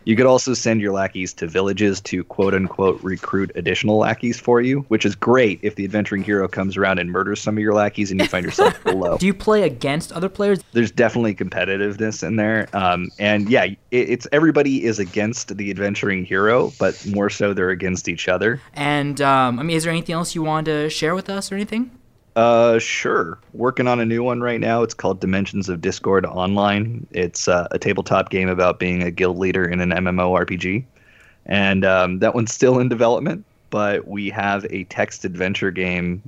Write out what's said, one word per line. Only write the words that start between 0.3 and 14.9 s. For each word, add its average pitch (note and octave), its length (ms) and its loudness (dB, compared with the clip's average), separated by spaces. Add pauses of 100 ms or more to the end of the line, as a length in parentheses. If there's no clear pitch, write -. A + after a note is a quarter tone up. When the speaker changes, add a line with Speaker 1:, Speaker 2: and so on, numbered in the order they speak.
Speaker 1:
send A2+ 280 0
your G2+ 100 -2
lackeys F#2+ 440 -4
to F2+ 120 -6
villages G2 540 0
to, F#2 240 -4
quote G2 280 0
unquote, F#2 480 0
recruit F#2+ 540 -4
additional F#2+ 420 0
lackeys A2+ 440 0
for A#2+ 180 4
you, C3 300 0
which A2 160 2
is G2+ 100 0
great A#2 460 4
if G#2 140 -2
the G2 100 -4
adventuring G2+ 360 -2
hero G2 280 0
comes F#2+ 260 -4
around F#2+ 240 2
and F2 120 -2
murders G2 280 -2
some G#2+ 160 -2
of G#2+ 60 0
your G#2+ 120 2
lackeys G#2 380 0
and F#2+ 80 0
you - 80 2
find F2+ 160 -2
yourself G4 400 0
Speaker 2:
<laughs> - 0 -
Speaker 1:
below. F3+ 360 0
Speaker 2:
Do F3+ 60 2
you G3 80 2
play G#3 300 2
against C#3+ 480 -4
other F3 160 -4
players? G3+ 320 0 (140)
Speaker 1:
There's A#2 180 2
definitely A2+ 420 2
competitiveness G2 920 -4
in A2 80 -2
there. G#2+ 380 0
Um, F2 360 0 (100)
and G#2 300 2
yeah, A#2+ 140 4
it, F#2+ 140 -4 (140)
it's, B2 420 0
everybody C#3+ 500 4
is A2 160 0